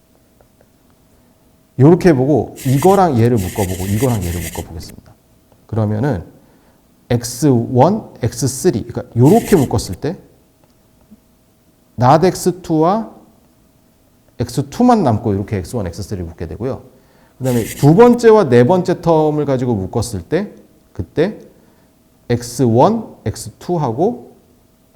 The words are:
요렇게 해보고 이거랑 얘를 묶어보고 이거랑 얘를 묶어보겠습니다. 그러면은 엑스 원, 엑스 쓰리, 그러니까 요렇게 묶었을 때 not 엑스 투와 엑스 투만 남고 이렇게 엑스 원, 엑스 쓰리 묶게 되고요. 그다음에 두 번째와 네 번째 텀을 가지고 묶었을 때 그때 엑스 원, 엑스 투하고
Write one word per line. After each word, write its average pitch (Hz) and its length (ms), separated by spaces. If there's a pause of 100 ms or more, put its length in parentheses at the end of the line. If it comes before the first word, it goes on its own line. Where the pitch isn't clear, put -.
(1800)
요렇게 175 320
해보고 131 460 (100)
이거랑 151 540
얘를 120 160
묶어보고 92 500
이거랑 107 380
얘를 87 180
묶어보겠습니다. - 720 (540)
그러면은 107 560 (840)
엑스 120 380
원, 127 640 (140)
엑스 127 240
쓰리, 120 360
그러니까 - 320
요렇게 185 400
묶었을 117 400
때 170 220 (1800)
not 147 260
엑스 180 360
투와 170 520 (1300)
엑스 135 300
투만 233 340
남고 110 300
이렇게 98 240
엑스 - 180
원, 98 100
엑스 85 160
쓰리 90 220
묶게 82 240
되고요. 110 360 (540)
그다음에 123 260
두 143 320
번째와 226 540
네 120 140
번째 175 380
텀을 151 440
가지고 127 300
묶었을 95 480
때 196 300 (380)
그때 - 480 (880)
엑스 120 340
원, 151 520 (100)
엑스 - 340
투하고 165 720 (640)